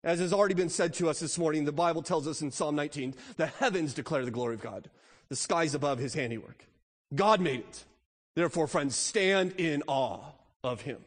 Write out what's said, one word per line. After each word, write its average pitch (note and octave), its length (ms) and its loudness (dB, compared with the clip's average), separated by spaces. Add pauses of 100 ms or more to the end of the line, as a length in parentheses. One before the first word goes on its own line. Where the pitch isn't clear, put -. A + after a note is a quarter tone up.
As E3+ 160 0
has F3+ 140 0
already G3 220 6
been F3+ 120 2
said E3+ 280 0
to F3 120 0
us D3+ 140 0
this D#3 160 -4
morning, D#3 260 2
the C#3+ 80 0
Bible E3 300 2
tells D#3 260 0
us D#3 140 -4
in D3 100 -4
Psalm D3+ 240 -2
nineteen, D3 400 -4 (220)
"The - 100 2
heavens F3+ 460 0
declare C#3 320 -2
the B2 60 -4
glory A#2 240 -2
of G#2 60 -12
God, G2+ 280 -12 (400)
the C3+ 80 -6
skies E3 360 2
above C#3 260 0
his C3 140 -4
handiwork." A#2+ 520 -6 (500)
God G3+ 240 6
made C#3+ 220 0
it. - 240 -18 (500)
Therefore, E3 320 2
friends, C#3 280 0
stand F#3+ 640 2
in D3+ 300 0
awe B2+ 320 0 (440)
of B2 180 -4
him. B2+ 260 -10